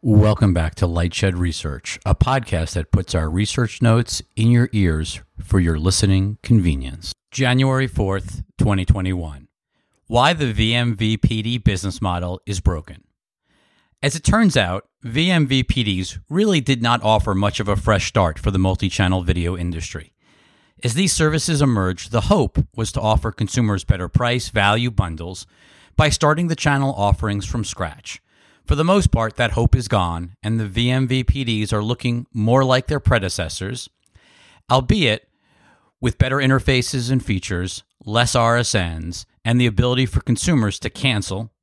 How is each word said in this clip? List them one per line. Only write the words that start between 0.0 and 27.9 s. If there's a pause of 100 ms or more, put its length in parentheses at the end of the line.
Welcome
back
to
Lightshed
Research,
a
podcast
that
puts
our
research
notes (140)
in
your
ears (180)
for
your
listening
convenience. (180)
January
fourth, (140)
twenty
twenty-one. (580)
Why
the
V
M
V
P
D
business
model
is
broken. (1000)
As
it
turns
out, (140)
V
M
V
P
Ds (100)
really
did
not
offer
much
of
a
fresh
start
for
the
multi-channel
video
industry. (680)
As
these
services
emerged,
the
hope
was
to
offer
consumers
better
price
value
bundles (500)
by
starting
the
channel
offerings
from
scratch. (420)